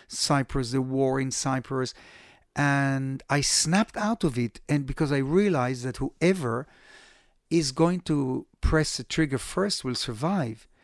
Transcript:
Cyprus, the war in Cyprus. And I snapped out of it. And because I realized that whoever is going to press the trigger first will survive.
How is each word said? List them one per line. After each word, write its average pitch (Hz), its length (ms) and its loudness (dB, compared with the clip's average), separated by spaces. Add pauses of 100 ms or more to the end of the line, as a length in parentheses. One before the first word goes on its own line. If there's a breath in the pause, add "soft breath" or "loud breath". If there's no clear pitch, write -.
Cyprus, 135 640 0
the 135 100 0
war 131 400 0
in 135 100 -2
Cyprus. 131 640 -2 (640 loud breath)
And 139 720 0
I 143 140 2
snapped 190 540 2
out 214 280 -2
of 127 140 0
it. 120 300 -2
And 143 180 2
because 143 260 -2
I 143 60 2
realized 135 680 2
that 127 140 -6
whoever 139 680 0 (840 loud breath)
is 156 220 2
going 170 300 2
to 135 440 -2 (160)
press 156 340 2
the 123 80 -8
trigger 143 340 0
first - 460 -2
will 127 100 -2
survive. 123 720 -2 (180 soft breath)